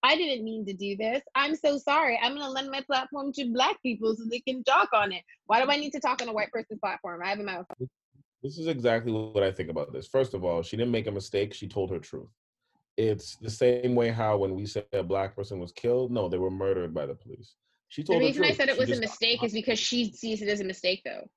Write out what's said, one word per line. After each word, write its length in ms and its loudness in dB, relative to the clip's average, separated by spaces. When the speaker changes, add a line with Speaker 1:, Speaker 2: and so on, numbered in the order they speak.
Speaker 1:
"I 140 6
didn't 260 0
mean 220 -6
to 80 -6
do 240 -4
this. 260 -2
I'm 220 2
so 220 2
sorry. 440 2
I'm 140 0
gonna 160 -6
lend 180 -4
my 120 -6
platform 520 -2
to 180 -4
black 300 2
people 340 0
so 140 -12
they 120 -4
can 220 -4
talk 300 6
on 200 4
it. 100 -10
Why 180 6
do 80 2
I 60 4
need 160 -4
to 60 -4
talk 220 0
on 80 -4
a 40 -4
white 180 -2
person's 280 -8
platform? 440 -6
I 60 -2
have 100 -2
a 40 -6
mouth." 220 -6
Speaker 2:
This 140 -8
is 100 -4
exactly 460 2
what 300 0
I 80 4
think 180 -6
about 240 -4
this. 140 -8
First 260 2
of 100 -4
all, 180 0
she 140 -6
didn't 160 0
make 160 0
a 40 -4
mistake. 420 -2
She 140 -10
told 240 -2
her 80 -4
truth. 280 -14
It's 400 0
the 120 -10
same 460 4
way 140 4
how 280 2
when 160 2
we 120 -6
say 260 -4
a 100 0
black 340 0
person 240 -8
was 120 -8
killed, 400 0
no, 160 0
they 100 -2
were 140 0
murdered 420 -2
by 120 -2
the 100 -6
police. 400 -20
She 160 -8
Speaker 1:
The 40 -10
Speaker 2:
told 140 4
the 60 4
Speaker 1:
reason 160 2
I 40 6
Speaker 2:
truth. 100 2
Speaker 1:
said 120 2
it 60 2
Speaker 2:
She 60 -4
Speaker 1:
was 80 2
a 20 4
Speaker 2:
just 100 0
got 80 -2
Speaker 1:
mistake 300 0
Speaker 2:
caught. 80 -2
Speaker 1:
is 60 -4
because 260 0
she 320 0
sees 300 -6
it 80 -2
as 100 0
a 60 -4
mistake, 400 -2
though. 320 -10